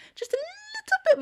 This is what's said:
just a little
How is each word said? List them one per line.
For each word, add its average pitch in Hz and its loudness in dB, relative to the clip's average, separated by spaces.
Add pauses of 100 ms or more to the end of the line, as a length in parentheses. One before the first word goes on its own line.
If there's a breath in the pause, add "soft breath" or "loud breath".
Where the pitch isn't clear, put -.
(140)
just - -10
a 508 0
little 762 0